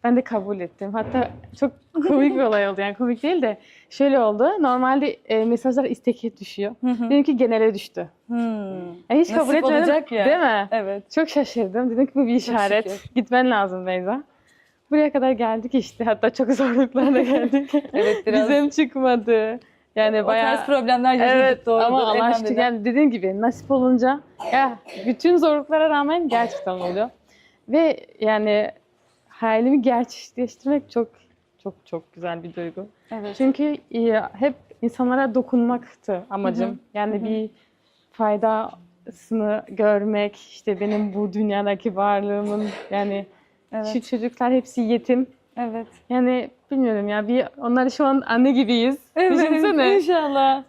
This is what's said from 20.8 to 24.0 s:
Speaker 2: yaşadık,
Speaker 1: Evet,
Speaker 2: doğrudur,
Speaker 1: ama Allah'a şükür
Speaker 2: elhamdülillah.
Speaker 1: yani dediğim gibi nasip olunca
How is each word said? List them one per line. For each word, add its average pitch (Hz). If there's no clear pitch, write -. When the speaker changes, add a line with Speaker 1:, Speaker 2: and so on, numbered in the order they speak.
Speaker 2:
yaşadık, 254
Speaker 1:
Evet, 262
Speaker 2:
doğrudur, 226
Speaker 1:
ama 254
Allah'a 220
şükür 226
Speaker 2:
elhamdülillah. 226
Speaker 1:
yani 233
dediğim 262
gibi 190
nasip 247
olunca 254